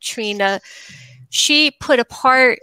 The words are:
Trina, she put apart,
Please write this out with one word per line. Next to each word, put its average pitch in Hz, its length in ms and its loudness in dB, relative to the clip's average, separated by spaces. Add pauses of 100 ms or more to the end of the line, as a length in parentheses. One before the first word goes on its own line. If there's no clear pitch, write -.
Trina, 202 580 -4 (680)
she 302 400 0
put - 280 -2
apart, 254 640 2